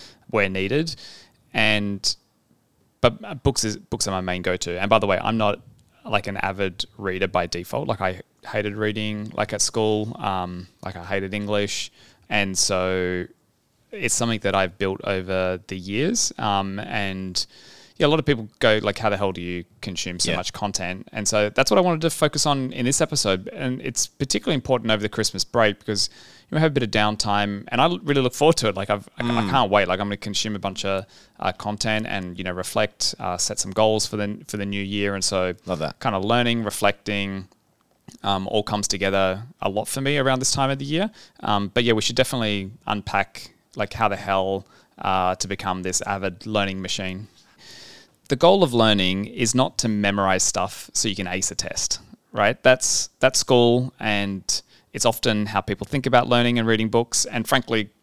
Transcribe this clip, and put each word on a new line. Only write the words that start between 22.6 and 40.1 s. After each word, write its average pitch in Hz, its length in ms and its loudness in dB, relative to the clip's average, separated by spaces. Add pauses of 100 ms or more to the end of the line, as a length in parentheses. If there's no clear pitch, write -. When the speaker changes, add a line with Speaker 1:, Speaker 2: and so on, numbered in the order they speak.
Speaker 1:
in 127 120 -2
this - 160 2
episode. 104 480 0
And 135 320 -4
it's - 260 -2
particularly - 480 -2
important 120 380 0
over 104 100 2
the 107 60 -2
Christmas 104 340 -2
break 110 380 2
because - 280 -2 (400)
you - 60 -6
might 156 60 2
have 160 100 4
a 143 40 -6
bit 127 100 2
of 104 80 -4
downtime, 104 760 0
and 123 120 0
I 143 60 6
l-, 175 180 0
really 143 160 2
look 127 140 0
forward 151 240 4
to 113 100 0
it. 98 80 -2
Like, 98 120 -4
I've, 104 200 -2 (100)
I, 123 80 -2
I 117 160 2
Speaker 2:
Mm. 101 80 -2
Speaker 1:
can't 120 180 2
wait. 98 200 4
Like, 92 100 2
I'm 101 80 -2
gonna 101 100 -4
consume 104 380 -4
a 98 60 -6
bunch 95 240 -6
of, 98 220 -2 (340)
uh, 95 100 0
content 107 560 -2
and, 90 320 -6
you 95 60 -8
know, 90 80 -4
reflect, - 640 -2
uh, 90 180 -4
set - 220 -2
some 101 140 -4
goals 110 340 2
for - 100 -6
the, 104 300 -4
for 107 120 -8
the 101 80 -4
new 101 160 -4
year. 101 320 -2
And 95 100 -4
so 92 300 0 (120)
Speaker 2:
Love 90 140 -2
that. 78 180 -4
Speaker 1:
kind 117 160 -2
of 95 100 -2
learning, 117 380 2
reflecting, 101 840 -4 (760)
um, 95 240 -2
all 104 160 0
comes 104 240 -2
together 98 560 0 (180)
a 104 80 -2
lot 104 200 -4
for - 120 -6
me 139 180 0